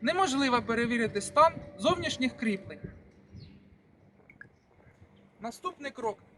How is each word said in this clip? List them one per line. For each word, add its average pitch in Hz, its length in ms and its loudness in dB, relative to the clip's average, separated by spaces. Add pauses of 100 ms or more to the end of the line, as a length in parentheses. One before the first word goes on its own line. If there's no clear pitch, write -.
неможливо 269 640 2
перевірити 226 580 0
стан 311 320 6 (260)
зовнішніх 285 580 0
кріплень. 196 440 -4 (2500)
Наступний 285 500 -8
крок — 226 280 -4 (180)